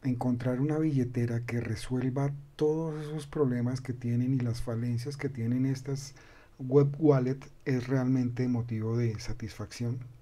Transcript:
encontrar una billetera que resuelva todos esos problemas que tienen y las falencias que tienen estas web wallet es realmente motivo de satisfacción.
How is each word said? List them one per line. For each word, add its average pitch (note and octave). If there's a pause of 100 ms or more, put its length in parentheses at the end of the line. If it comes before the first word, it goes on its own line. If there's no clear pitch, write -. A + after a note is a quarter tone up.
encontrar B2
una D3+
billetera A#2+
que A#2+
resuelva B2+ (240)
todos D#3
esos D3+
problemas B2
que -
tienen A#2+
y C3
las A#2+
falencias A#2+
que C#3+
tienen B2+
estas C3+ (440)
web C#3+
wallet C3+ (260)
es B2+
realmente B2+
motivo A2+
de A#2
satisfacción. A#2 (200)